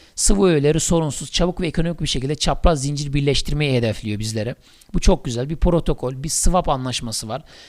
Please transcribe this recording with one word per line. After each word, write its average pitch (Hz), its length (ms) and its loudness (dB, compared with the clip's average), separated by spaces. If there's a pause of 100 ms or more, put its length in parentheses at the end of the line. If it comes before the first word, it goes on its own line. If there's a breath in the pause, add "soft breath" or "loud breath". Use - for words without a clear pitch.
(140 loud breath)
Sıvı 202 320 4
öğeleri 156 340 4
sorunsuz, 160 520 -2
çabuk 170 280 -2
ve 180 60 -2
ekonomik 165 340 -2
bir 151 60 -2
şekilde 135 280 -2
çapraz 151 480 2
zincir 143 300 -4
birleştirmeyi 143 640 0
hedefliyor 110 420 -2
bizlere. 107 360 -4 (400 soft breath)
Bu - 60 2
çok - 240 4
güzel 127 260 -4
bir 165 60 -4
protokol, 143 640 0
bir 160 60 -8
swap 175 400 2
anlaşması 127 600 -4
var. 127 160 -8 (240 loud breath)